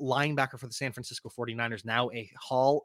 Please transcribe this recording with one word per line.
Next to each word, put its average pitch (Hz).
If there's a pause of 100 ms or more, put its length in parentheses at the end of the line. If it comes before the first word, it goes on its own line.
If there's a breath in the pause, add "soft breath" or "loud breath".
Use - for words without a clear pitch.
linebacker 139
for 127
the 113
San 135
Francisco 120
forty-niners, 117
now 117
a 113
Hall 135